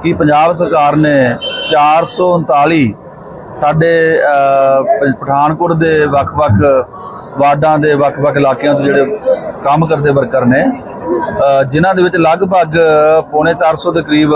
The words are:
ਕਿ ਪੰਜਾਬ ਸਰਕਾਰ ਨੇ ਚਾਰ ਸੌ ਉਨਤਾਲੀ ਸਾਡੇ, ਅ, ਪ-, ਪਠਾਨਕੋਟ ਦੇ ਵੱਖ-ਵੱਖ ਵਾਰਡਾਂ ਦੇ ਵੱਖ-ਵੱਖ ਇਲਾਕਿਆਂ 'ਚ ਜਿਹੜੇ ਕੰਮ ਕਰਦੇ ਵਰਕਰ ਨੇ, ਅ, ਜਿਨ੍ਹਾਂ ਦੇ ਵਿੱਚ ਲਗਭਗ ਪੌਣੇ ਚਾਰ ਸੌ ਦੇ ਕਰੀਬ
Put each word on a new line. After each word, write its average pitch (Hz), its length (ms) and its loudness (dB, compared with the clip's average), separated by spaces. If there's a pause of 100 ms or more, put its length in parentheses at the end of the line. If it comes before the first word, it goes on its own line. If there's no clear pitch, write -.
ਕਿ 170 100 0
ਪੰਜਾਬ 156 380 2
ਸਰਕਾਰ 156 440 0
ਨੇ 143 400 2 (320)
ਚਾਰ 156 380 2
ਸੌ 180 280 0
ਉਨਤਾਲੀ 151 600 0 (600)
ਸਾਡੇ, 160 640 0
ਅ, 139 600 2
ਪ-, 135 400 -2
ਪਠਾਨਕੋਟ 156 520 0
ਦੇ 160 320 2
ਵੱਖ-ਵੱਖ 143 840 0 (520)
ਵਾਰਡਾਂ 147 400 2
ਦੇ 151 140 2
ਵੱਖ-ਵੱਖ 139 420 0
ਇਲਾਕਿਆਂ 139 380 0
'ਚ 139 80 -2
ਜਿਹੜੇ 139 360 0 (460)
ਕੰਮ 147 220 2
ਕਰਦੇ 147 260 0
ਵਰਕਰ 131 340 0
ਨੇ, 131 180 2
ਅ, 165 1000 -2
ਜਿਨ੍ਹਾਂ 156 320 0
ਦੇ 180 80 0
ਵਿੱਚ 180 140 -2
ਲਗਭਗ 170 600 0 (540)
ਪੌਣੇ 156 220 0
ਚਾਰ 165 220 0
ਸੌ 170 160 -4
ਦੇ 165 100 -2
ਕਰੀਬ 151 340 0